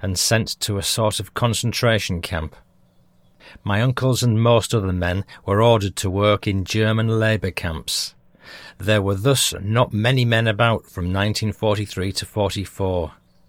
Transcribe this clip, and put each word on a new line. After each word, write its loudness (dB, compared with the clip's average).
and -2
sent 0
to -4
a -4
sort 0
of -12
concentration 0
camp. -6
My 2
uncles 0
and 2
most 4
other 0
men -2
were 2
ordered 4
to -4
work 2
in -2
German 0
labour 0
camps. -6
There 2
were 0
thus 0
not 2
many 2
men 2
about 2
from -6
nineteen 0
forty-three -2
to -6
forty-four. -4